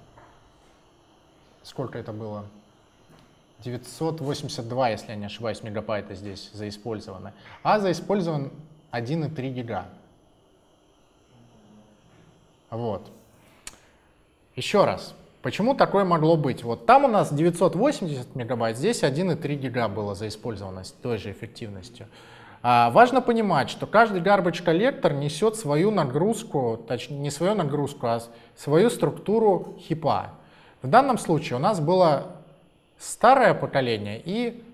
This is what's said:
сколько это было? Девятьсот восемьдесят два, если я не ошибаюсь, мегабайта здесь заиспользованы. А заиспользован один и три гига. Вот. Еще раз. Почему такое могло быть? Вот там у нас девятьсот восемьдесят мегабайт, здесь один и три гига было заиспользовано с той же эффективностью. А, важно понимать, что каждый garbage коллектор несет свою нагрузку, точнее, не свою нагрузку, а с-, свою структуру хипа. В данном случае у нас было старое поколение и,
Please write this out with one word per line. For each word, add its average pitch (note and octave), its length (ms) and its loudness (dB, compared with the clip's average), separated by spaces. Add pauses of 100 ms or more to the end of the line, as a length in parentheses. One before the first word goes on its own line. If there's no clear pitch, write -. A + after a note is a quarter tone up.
(1600)
сколько C3 360 -10
это A2+ 140 -12
было? G#2 340 -12 (1120)
Девятьсот C3+ 640 -8
восемьдесят C3+ 460 -8
два, B2+ 200 0
если - 220 -6
я A2 60 -10
не G#2 100 -10
ошибаюсь, A2 360 -8
мегабайта G#2 520 -8
здесь F#2+ 400 -14
заиспользованы. G#2 800 -10 (280)
А F#3+ 160 2
заиспользован E3+ 720 -2 (400)
один B2+ 340 -4
и C3+ 40 -4
три A#2 240 -8
гига. A2+ 340 -8 (2750)
Вот. A2+ 420 -6 (1400)
Еще E3 300 4
раз. - 280 -4 (280)
Почему G3+ 320 0
такое F#3+ 300 4
могло E3 340 4
быть? C#3 240 -2
Вот A#2 240 -6
там C4+ 180 8
у C4+ 40 6
нас F#3+ 240 2
девятьсот E3+ 420 2
восемьдесят E3+ 600 -2
мегабайт, A#2 440 -2
здесь A3 240 -2
один E3 300 0
и - 20 0
три C#3+ 220 -4
гига A#2+ 320 -2
было G2+ 260 -4
заиспользовано F#2+ 720 -10
с - 80 -18
той A#2 260 -6
же G2+ 120 -10
эффективностью. G2+ 800 -14 (540)
А, A#2+ 280 6
важно B3 320 6
понимать, G#3+ 480 0
что - 160 -10
каждый G#3 340 4
garbage F3+ 420 2
коллектор F3 520 2
несет D3+ 420 -2
свою D3+ 340 2
нагрузку, D3 960 0
точнее, C3+ 320 -8
не C#3+ 120 -4
свою F3+ 240 0
нагрузку, C#3+ 520 -2
а A#2 140 0
с-, - 100 -14 (240)
свою F3 360 4
структуру F#3+ 880 0
хипа. B2+ 520 -2 (500)
В B2+ 60 -6
данном A#3+ 280 6
случае D3+ 400 -2
у B2+ 40 -2
нас F#3 200 0
было D#3+ 560 4 (640)
старое A#3 560 6
поколение A#2 680 -2
и, A3+ 400 -6 (120)